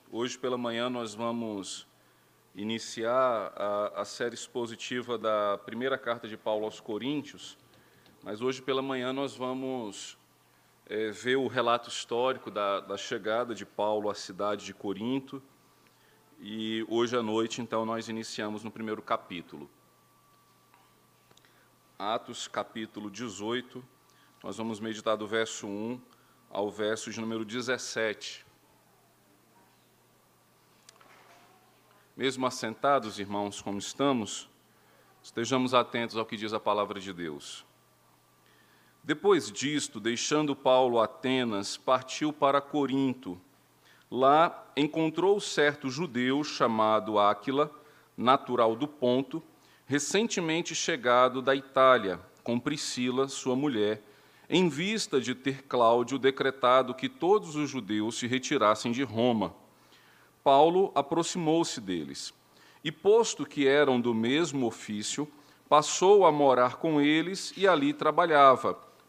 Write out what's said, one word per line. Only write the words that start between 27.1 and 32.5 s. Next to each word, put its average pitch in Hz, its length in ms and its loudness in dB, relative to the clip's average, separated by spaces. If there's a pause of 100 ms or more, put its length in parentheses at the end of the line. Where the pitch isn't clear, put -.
de 107 100 -8
número 113 240 -6
dezessete. 117 1000 -6 (3750)
Mesmo 127 300 -2
assentados, 113 720 -2